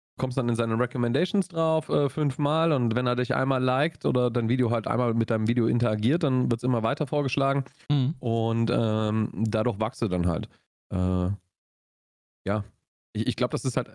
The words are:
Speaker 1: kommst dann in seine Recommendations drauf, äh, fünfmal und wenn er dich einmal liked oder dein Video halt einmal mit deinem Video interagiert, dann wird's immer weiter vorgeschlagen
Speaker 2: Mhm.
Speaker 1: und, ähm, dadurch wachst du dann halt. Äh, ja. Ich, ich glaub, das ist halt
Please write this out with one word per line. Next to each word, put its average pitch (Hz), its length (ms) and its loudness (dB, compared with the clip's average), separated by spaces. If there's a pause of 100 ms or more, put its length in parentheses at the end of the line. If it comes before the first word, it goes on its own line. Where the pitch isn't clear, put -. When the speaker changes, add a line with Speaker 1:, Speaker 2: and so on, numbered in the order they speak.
(180)
Speaker 1:
kommst 127 200 -4
dann 120 120 0
in 117 60 0
seine 113 240 0
Recommendations 127 720 0
drauf, 160 400 -2
äh, 147 200 2
fünfmal 151 640 0
und 120 240 2
wenn 127 100 0
er 123 120 0
dich 123 180 0
einmal 135 260 0
liked 131 440 0
oder 123 260 2
dein 117 180 0
Video 123 220 2
halt 113 160 -2
einmal 117 260 0
mit 117 160 0
deinem 110 180 0
Video 117 200 2
interagiert, 120 560 0
dann 127 260 2
wird's 117 140 -2
immer 127 200 2
weiter 135 220 0
vorgeschlagen 139 600 0 (260)
Speaker 2:
Mhm. 143 280 0
Speaker 1:
und, 113 540 0
ähm, 110 600 0
dadurch 107 460 -2
wachst 110 220 -4
du 113 60 0
dann 90 180 0
halt. 82 220 0 (460)
Äh, 90 360 0 (1160)
ja. 104 160 -2 (500)
Ich, 110 140 -2
ich 120 80 -2
glaub, 123 160 -2
das 139 140 -4
ist 131 100 -2
halt 127 200 -4